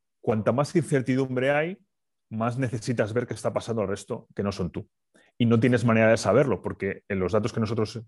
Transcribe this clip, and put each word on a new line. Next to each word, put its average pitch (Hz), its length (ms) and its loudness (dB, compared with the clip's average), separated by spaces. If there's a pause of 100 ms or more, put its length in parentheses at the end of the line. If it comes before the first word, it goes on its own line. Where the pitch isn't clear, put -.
(220)
cuanta 110 300 0
más 143 220 0
incertidumbre 131 760 0
hay, 156 260 -2 (540)
más 117 260 -2
necesitas 117 560 -2
ver 120 140 -2
qué - 80 -8
está 110 180 -6
pasando 113 300 -4
al 95 60 -2
resto 107 460 -10
que 104 80 -6
no 101 80 -2
son 87 200 -4
tú. - 180 -10 (540)
Y 120 40 4
no 117 120 6
tienes 120 280 4
manera 110 240 6
de 110 80 6
saberlo, 107 420 2
porque 98 480 -6
en 98 100 -2
los 90 140 0
datos 110 220 0
que 117 60 -2
nosotros 110 480 -4